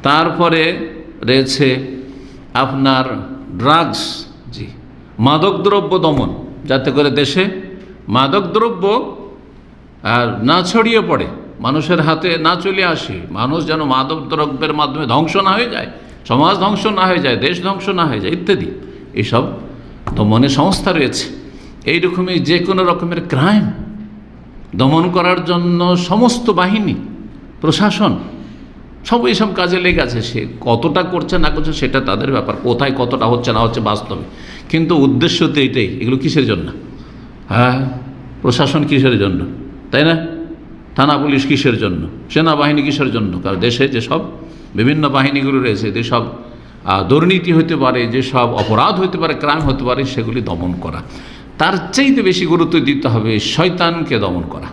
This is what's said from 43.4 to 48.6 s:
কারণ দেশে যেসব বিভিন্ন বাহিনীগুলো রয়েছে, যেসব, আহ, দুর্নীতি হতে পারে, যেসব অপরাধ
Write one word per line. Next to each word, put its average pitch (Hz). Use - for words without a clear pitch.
কারণ 95
দেশে 120
যেসব 127
বিভিন্ন 147
বাহিনীগুলো 135
রয়েছে, 110
যেসব, 117
আহ, 95
দুর্নীতি 170
হতে 165
পারে, 127
যেসব 123
অপরাধ 110